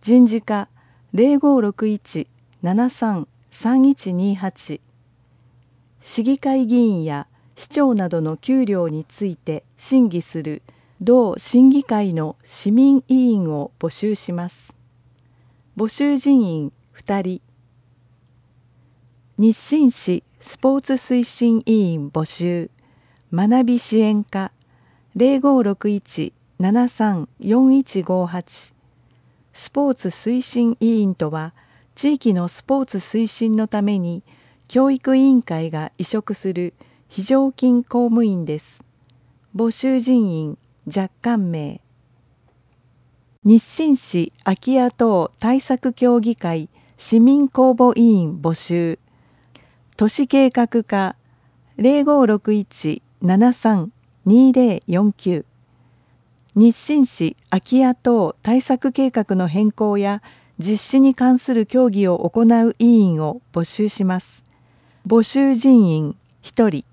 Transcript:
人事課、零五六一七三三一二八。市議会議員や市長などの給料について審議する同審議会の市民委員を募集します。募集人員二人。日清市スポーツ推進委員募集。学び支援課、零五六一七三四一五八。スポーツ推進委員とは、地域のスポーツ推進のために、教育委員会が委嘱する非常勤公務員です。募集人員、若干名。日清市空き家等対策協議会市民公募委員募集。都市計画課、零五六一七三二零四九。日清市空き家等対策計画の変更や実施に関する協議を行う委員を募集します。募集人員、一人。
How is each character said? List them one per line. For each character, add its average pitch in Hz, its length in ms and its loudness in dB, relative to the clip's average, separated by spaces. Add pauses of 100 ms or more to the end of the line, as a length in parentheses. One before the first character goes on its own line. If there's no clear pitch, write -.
人 247 260 6
事 220 160 -4
課、 202 260 -6 (440)
零 269 260 2
五 277 220 2
六 214 260 -4
一 208 400 -8 (340)
七 208 300 -2
三 202 360 -4 (220)
三 254 360 0
一 269 280 0
二 196 220 -2
八。 185 460 -10 (1200)
市 - 220 -8
議 262 160 0
会 269 300 -2
議 226 80 0
員 214 280 0
や 143 220 -8 (300)
市 - 120 -16
長 269 280 0
な 190 120 -2
ど 165 140 -4
の 156 160 -6
給 262 280 0
料 190 220 -2
に 156 160 -8
つ - 220 -10
い 180 100 -6
て - 280 -10 (140)
審 254 320 2
議 175 120 -4
す 160 220 -12
る 151 180 -10 (400)
同 226 380 2
審 254 300 4
議 277 140 2
会 208 300 -2
の 156 300 -6
市 - 260 -8
民 262 380 4
委 262 80 0 (180)
員 185 160 -2
を 147 300 -6
募 170 100 -4
集 208 240 -6
し - 180 -10
ま 175 160 -8
す。 - 280 -18 (1000)
募 220 120 -4
集 285 300 -2
人 269 260 2
員 160 300 -6 (180)
二 - 320 -6
人。 180 180 -8 (2000)
日 220 160 4
清 285 380 0
市 - 320 -6 (160)
ス - 180 -12
ポ 269 200 0
ー 277 40 -4
ツ 269 120 -4
推 247 320 -2
進 226 400 0
委 214 260 0
員 147 180 -8
募 156 140 -4
集。 175 480 -6 (600)
学 208 320 2
び 240 140 0
支 220 200 -2
援 214 240 0
課、 196 300 -10 (600)
零 262 280 2
五 269 200 2
六 202 280 -2
一 202 420 -6 (260)
七 214 300 0
三 202 400 -2 (140)
四 262 360 4
一 254 260 -2
五 185 220 -2
八。 - 480 -12 (800)
ス - 200 -16
ポ 285 180 -2
ー 262 40 0
ツ - 140 -6
推 226 320 -4
進 240 400 -2
委 226 220 0
員 190 140 -2
と 156 160 -6
は、 160 220 -10 (420)
地 294 180 -2
域 247 200 0
の 175 140 -2
ス - 160 -14
ポ 269 200 -2
ー - 20 -2
ツ 202 140 -10
推 220 280 -4
進 220 300 -2
の 214 100 -2
た 214 140 -4
め 202 180 -2
に、 170 240 -8 (460)
教 269 200 2
育 262 280 0
委 - 20 4
員 269 220 4
会 165 280 -6
が 156 280 -8
委 180 80 -6
嘱 214 280 -6
す 190 200 -6
る 175 200 -6 (360)
非 - 120 -10
常 269 300 2
勤 247 320 2
公 240 220 -2
務 233 180 2
員 190 220 -2
で 151 140 -8
す。 - 260 -20 (680)
募 226 160 -2
集 262 300 -2
人 240 320 2
員、 160 260 -8 (300)
若 190 220 -4 (120)
干 214 300 -2
名。 151 300 -8 (1600)
日 220 180 6
清 302 360 -2
市 - 340 -4 (140)
空 190 100 0
き - 200 -4
家 247 160 2
等 208 380 0 (120)
対 247 180 0
策 262 320 -4
協 240 300 2
議 220 160 -2
会 165 320 -6 (260)
市 - 240 0
民 269 300 4
公 262 220 4
募 247 280 4
委 - 20 4
員 185 400 2
募 165 120 -2
集。 170 440 -4 (1000)
都 214 120 2
市 269 180 -2
計 269 220 4
画 233 340 0
課、 196 320 -4 (640)
零 277 260 2
五 285 220 4
六 214 260 0
一 196 500 -4 (200)
七 196 320 2
三 214 400 -2 (320)
二 247 260 6
零 247 360 0
四 196 260 0
九。 175 320 -6 (1080)
日 220 220 6
清 294 300 0
市 - 320 -6 (120)
空 185 120 0
き - 180 0
家 254 160 2
等 226 480 0
対 240 160 2
策 262 320 -2
計 269 180 0
画 208 280 -2
の 180 100 -2
変 208 240 0
更 208 260 -2
や 202 240 -4 (380)
実 208 380 -2
施 - 20 6
に 269 160 4
関 254 240 2
す 254 140 -4
る 226 120 2
協 254 240 2
議 196 200 0
を 175 200 -2
行 233 120 0
う 226 360 4
委 233 80 0
員 196 380 4
を 156 180 -8 (120)
募 170 100 -2
集 214 240 -4
し 208 160 -6
ま 185 160 -2
す。 - 240 -16 (640)
募 226 160 4
集 269 320 2
人 233 320 6
員、 156 300 -2 (240)
一 - 280 0
人。 151 240 -6